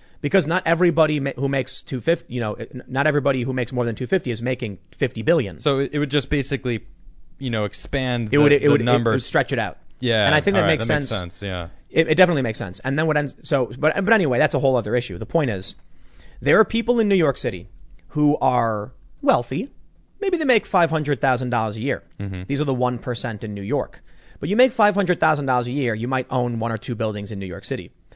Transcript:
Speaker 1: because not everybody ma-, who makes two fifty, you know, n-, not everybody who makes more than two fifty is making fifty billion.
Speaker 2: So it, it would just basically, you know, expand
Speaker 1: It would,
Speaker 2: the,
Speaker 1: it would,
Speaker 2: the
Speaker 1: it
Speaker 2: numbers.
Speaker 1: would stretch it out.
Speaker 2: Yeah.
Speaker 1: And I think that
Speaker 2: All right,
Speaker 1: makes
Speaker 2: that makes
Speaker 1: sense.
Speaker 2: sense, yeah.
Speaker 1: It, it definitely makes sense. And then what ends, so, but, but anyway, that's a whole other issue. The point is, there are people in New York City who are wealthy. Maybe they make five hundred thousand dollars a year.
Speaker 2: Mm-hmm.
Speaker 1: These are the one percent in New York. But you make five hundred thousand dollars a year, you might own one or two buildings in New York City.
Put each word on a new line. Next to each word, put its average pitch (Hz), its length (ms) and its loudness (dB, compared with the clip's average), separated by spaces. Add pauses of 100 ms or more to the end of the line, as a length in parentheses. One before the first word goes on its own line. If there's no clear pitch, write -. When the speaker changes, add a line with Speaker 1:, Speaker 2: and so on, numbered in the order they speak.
(220)
Speaker 1:
because 156 260 2
not 170 180 -2
everybody 160 540 4
ma-, 139 160 -2
who 135 140 -2
makes 139 320 -2
two 127 180 -6
fifty, 160 360 -2
you 123 40 -2
know, 110 140 -2
n-, 123 340 -10
not 135 200 0
everybody 139 360 2
who 131 80 -2
makes 127 220 -2
more 123 100 0
than 117 120 0
two 123 120 -6
fifty 180 240 0
is 110 100 -4
making 117 380 -4 (140)
fifty 120 280 -4
billion. 110 380 2
Speaker 2:
So 139 200 0
it, 139 160 -2
it 147 40 0
would 143 120 0
just 143 180 0
basically, 127 560 -2 (540)
you 131 100 -6
know, 110 160 -2
expand 123 640 -4
Speaker 1:
It 143 60 4
would, 147 160 6
Speaker 2:
the, 139 100 2
Speaker 1:
it 147 60 4
would, 139 100 4
Speaker 2:
the 110 40 -2
Speaker 1:
it - 20 0
Speaker 2:
numbers. 120 300 2
Speaker 1:
would 131 100 -2
stretch - 260 0
it 123 80 -2
out. 98 200 -4 (200)
Speaker 2:
Yeah. 113 260 2
Speaker 1:
And 98 80 2
I 151 60 6
think 196 140 2
that 190 80 4
Speaker 2:
All - 60 2
right, 160 120 4
Speaker 1:
makes - 80 -2
Speaker 2:
that 151 120 2
makes 139 100 -6
Speaker 1:
sense. 92 300 -4
Speaker 2:
sense, - 40 -10
yeah. 92 240 -4 (260)
Speaker 1:
It, 160 140 2
it 156 80 2
definitely 170 260 4
makes 113 160 -4
sense. 92 220 -8
And 139 180 -2
then 160 80 0
what 151 120 2
ends, 147 240 -4
so, 135 240 0 (120)
but, 147 160 0 (120)
but 214 80 4
anyway, 147 260 2
that's 151 160 2
a - 40 2
whole 135 180 4
other 107 180 -2
issue. 117 220 -2
The 104 80 -6
point 151 240 0
is, 95 260 -6 (640)
there 147 180 4
are 214 60 8
people 233 380 0
in 214 80 2
New 202 60 4
York 156 220 4
City 95 300 -6 (420)
who 147 280 2
are 117 560 0 (280)
wealthy. 190 500 0 (500)
Maybe 370 160 0
they 320 80 0
make 247 200 4
five 175 240 2
hundred 147 300 -2
thousand 127 300 0
dollars 110 260 -2
a 110 60 -8
year. 123 200 -4 (160)
Speaker 2:
Mm-hmm. 98 300 -6
Speaker 1:
These 139 140 -2
are - 20 0
the 139 100 0
one 123 240 -2
percent 117 460 -6
in 104 100 -6
New 101 80 -8
York. 117 400 -4 (380)
But - 80 -6
you 190 80 0
make 247 160 4
five 208 240 2
hundred 180 240 2
thousand 147 280 2
dollars 123 200 2
a 123 40 -4
year, 131 220 0
you 110 140 -4
might 131 220 -2
own 123 300 -2
one 113 120 -2
or 110 60 -2
two 117 180 -6
buildings 104 380 -4
in 98 60 -6
New 98 60 -6
York 90 200 -10
City. 92 260 -6 (240)